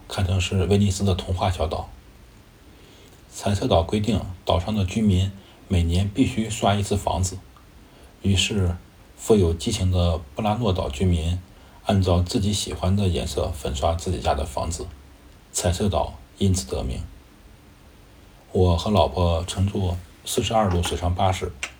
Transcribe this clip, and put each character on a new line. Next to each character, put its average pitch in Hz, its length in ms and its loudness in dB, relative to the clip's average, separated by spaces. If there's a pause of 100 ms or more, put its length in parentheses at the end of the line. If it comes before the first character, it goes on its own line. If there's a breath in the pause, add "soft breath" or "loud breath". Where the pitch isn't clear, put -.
堪 - 180 -4
称 92 160 2
是 92 240 0
威 101 120 4
尼 101 140 4
斯 101 120 -4
的 98 100 4
童 92 200 -4
话 92 180 0
小 76 160 -2
岛。 - 220 -6 (1400 loud breath)
彩 - 220 -4
色 101 140 0
岛 87 160 4
规 107 160 -2
定， 104 220 0 (240)
岛 87 140 2
上 107 160 -4
的 101 100 0
居 113 160 -2
民 98 300 4 (360 loud breath)
每 90 160 2
年 87 260 2
必 131 160 2
须 110 240 -2
刷 107 240 0
一 104 80 0
次 101 140 -2
房 92 260 -2
子， 92 160 -4 (840 loud breath)
于 98 140 2
是 95 400 0 (420)
富 - 180 4
有 87 180 4
激 113 180 -4
情 95 200 0
的 87 260 2 (180)
布 - 60 -6
拉 107 140 2
诺 113 160 0
岛 87 180 -2
居 95 160 -2
民 87 340 0 (460 loud breath)
按 101 160 2
照 92 200 4
自 90 180 0
己 101 140 0
喜 - 200 -4
欢 92 220 0
的 101 120 2
颜 - 200 -2
色 - 240 -4
粉 71 240 -6
刷 82 180 0
自 87 180 -4
己 - 100 -2
家 - 120 0
的 71 120 -4
房 - 240 -6
子， - 180 -8 (640)
彩 - 220 0
色 104 160 0
岛 82 240 -2 (240)
因 95 160 2
此 - 140 -2
得 - 160 -6
名。 64 200 -6 (1500)
我 90 260 4
和 - 120 -2
老 87 180 4
婆 85 380 0
乘 95 220 -2
坐 92 300 -2 (260)
四 - 180 -4
十 - 120 -2
二 107 160 4
路 87 120 2
水 85 160 -2
上 87 160 0
巴 95 180 2
士， 90 200 -4 (280)